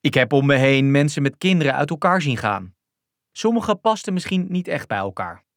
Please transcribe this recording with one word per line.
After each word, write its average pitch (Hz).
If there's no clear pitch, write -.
Ik 143
heb 120
om 139
me 139
heen 135
mensen 143
met 135
kinderen 175
uit 143
elkaar 175
zien 135
gaan. 95
Sommigen 220
pasten 220
misschien 185
niet 180
echt 139
bij 104
elkaar 95